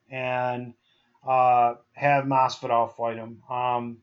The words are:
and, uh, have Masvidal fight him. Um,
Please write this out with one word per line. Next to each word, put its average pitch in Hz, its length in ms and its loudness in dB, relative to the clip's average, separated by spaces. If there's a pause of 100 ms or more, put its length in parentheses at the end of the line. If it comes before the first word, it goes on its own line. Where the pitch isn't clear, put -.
(120)
and, 127 640 -4 (540)
uh, 123 480 4 (180)
have 139 320 2
Masvidal 127 680 0
fight 117 220 -4
him. 113 320 -14
Um, 123 540 -4